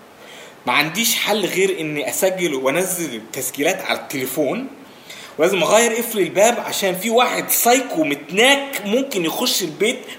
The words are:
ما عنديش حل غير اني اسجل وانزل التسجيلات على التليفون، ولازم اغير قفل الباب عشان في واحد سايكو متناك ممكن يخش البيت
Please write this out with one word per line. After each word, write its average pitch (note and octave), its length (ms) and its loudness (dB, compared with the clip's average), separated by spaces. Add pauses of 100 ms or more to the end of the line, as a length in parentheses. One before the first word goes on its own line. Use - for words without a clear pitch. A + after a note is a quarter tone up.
(680)
ما B2 60 0
عنديش D#3+ 420 0
حل G3+ 300 0
غير F3+ 340 0
اني D3+ 300 -4
اسجل F3+ 440 0
وانزل D#3 600 -2
التسجيلات C#3 680 -4
على A2+ 180 -2
التليفون، D3+ 680 -2 (720)
ولازم F3 260 4
اغير A3+ 300 4
قفل A3+ 260 -2
الباب F#3+ 400 4
عشان - 360 -2
في A3 140 -6
واحد A3+ 400 2
سايكو C4+ 540 2
متناك C4 840 2
ممكن G#3 400 0
يخش A#3 380 -2
البيت F#3+ 360 -2 (200)